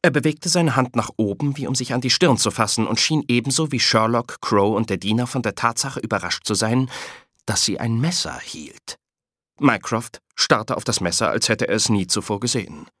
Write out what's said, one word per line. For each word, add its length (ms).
Er 80
bewegte 400
seine 260
Hand 200
nach 220
oben, 400
wie 100
um 80
sich 180
an 80
die 80
Stirn 280
zu 120
fassen, 380
und 120
schien 280
ebenso 440
wie 80
Sherlock, 600
Crow 340
und 140
der 80
Diener 300
von 160
der 100
Tatsache 460
überrascht 440
zu 120
sein, 340
dass 180
sie 160
ein 220
Messer 380
hielt. 580
Mycroft 640
starrte 400
auf 80
das 180
Messer, 280
als 200
hätte 180
er 80
es 140
nie 180
zuvor 320
gesehen. 480